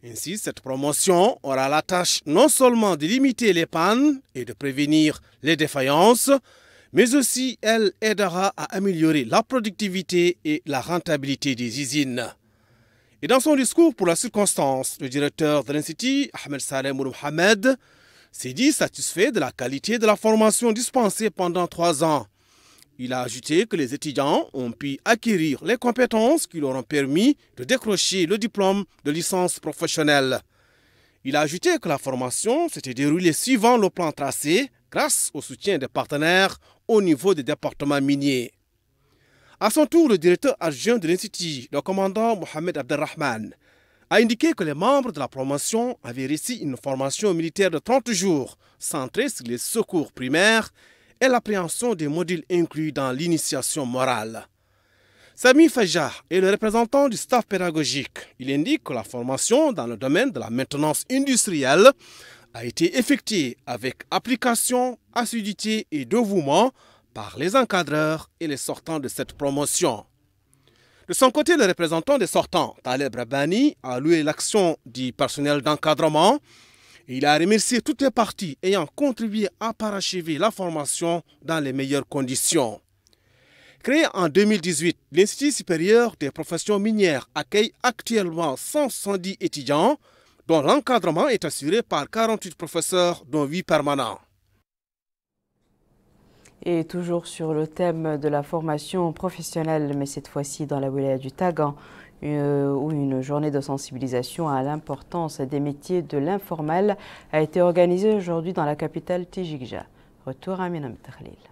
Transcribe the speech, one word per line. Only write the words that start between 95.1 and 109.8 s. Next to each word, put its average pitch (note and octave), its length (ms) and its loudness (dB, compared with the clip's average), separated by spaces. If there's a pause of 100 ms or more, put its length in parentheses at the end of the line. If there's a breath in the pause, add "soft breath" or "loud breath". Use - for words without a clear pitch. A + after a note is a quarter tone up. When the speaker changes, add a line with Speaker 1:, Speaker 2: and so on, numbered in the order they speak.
Speaker 2:
Et E3 200 -2
toujours F3 420 -4
sur D#3+ 260 -6
le D#3 140 -2
thème D#3+ 520 -2
de D3+ 100 -2
la D3 160 0
formation D#3+ 680 -4
professionnelle, D#3+ 840 -4
mais C#3 100 -4
cette C#3 220 -12
fois-ci C#3+ 380 -6
dans C#3+ 120 -4
la C3+ 120 -2
wilaya C3+ 280 -2
du C3+ 140 -10
Tagan, D#3 420 -2 (480 loud breath)
euh, C#3+ 500 0
où C#3+ 200 -2
une C#3 280 -2
journée D3 300 -2
de C#3 100 -2
sensibilisation C3+ 880 -6
à C3+ 140 -2
l'importance D3+ 800 -6
des C#3+ 180 -4
métiers C#3+ 440 -4
de D3 160 -6
l'informel F3+ 800 -2 (360 loud breath)
a D#3 80 2
été D#3 200 0
organisée F3 520 4
aujourd'hui F3 400 -2
dans F3 120 -2
la D3 120 -2
capitale E3+ 520 -6
Tijikja. C#3 580 -10 (380 soft breath)